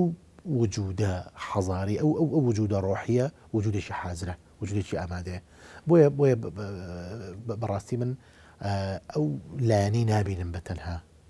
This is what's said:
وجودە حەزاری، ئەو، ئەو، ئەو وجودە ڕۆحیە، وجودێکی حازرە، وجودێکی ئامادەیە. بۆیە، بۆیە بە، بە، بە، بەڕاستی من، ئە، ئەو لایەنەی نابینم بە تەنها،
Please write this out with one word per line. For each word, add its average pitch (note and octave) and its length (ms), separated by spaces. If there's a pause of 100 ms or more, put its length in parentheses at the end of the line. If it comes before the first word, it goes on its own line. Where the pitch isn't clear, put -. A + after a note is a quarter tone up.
(580)
وجودە G2 560 (320)
حەزاری، G2 560
ئەو، D3+ 160
ئەو، D#3 160
ئەو D3+ 140
وجودە G#2 380
ڕۆحیە، A#2+ 400 (280)
وجودێکی G#2 460
حازرە، F2 340 (260)
وجودێکی G2+ 400
ئامادەیە. F2+ 400 (480)
بۆیە، D#3+ 200 (100)
بۆیە C3+ 240
بە، C3 140
بە، G2+ 100 (800)
بە، A2 140
بەڕاستی G2+ 400
من، B2 100 (540)
ئە، G3+ 80 (400)
ئەو D3+ 120 (440)
لایەنەی G#2+ 360
نابینم G2 480
بە F2 160
تەنها، F2 280 (320)